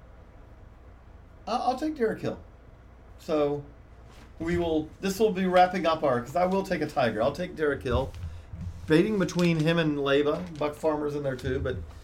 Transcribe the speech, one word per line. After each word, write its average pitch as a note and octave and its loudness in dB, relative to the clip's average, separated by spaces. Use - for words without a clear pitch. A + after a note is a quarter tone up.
I, A3 -2
I'll B3+ 0
take D#4 -4
Derek A3 -2
Hill. - -6
So D3 0
we E3+ -2
will, D#3+ 0
this F#3+ -2
will G#3+ 4
be F#3 0
wrapping F3+ 4
up D#3+ 2
our, B2+ 4
'cause B2 -6
I F3 4
will F#3+ 0
take F3 -2
a D3+ -2
Tiger. A2+ 0
I'll C3 2
take F3+ -8
Derek D3 0
Hill. B2+ -2
Baiting G3 4
between F3 2
him E3 2
and D#3 2
Leyva. C#3+ 2
Buck D3 -2
Farmer's D3+ -2
in D3 -6
there C3+ -4
too, C3 -4
but, B2+ -2